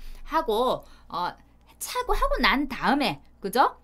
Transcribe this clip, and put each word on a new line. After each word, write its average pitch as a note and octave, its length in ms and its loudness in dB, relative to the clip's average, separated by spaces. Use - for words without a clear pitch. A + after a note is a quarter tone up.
하고, B3 600 0
어, F3 200 -6
차고 B4 340 -4
하고 C#5 280 2
난 B3+ 260 2
다음에, A3+ 540 0
그죠? A#3 440 2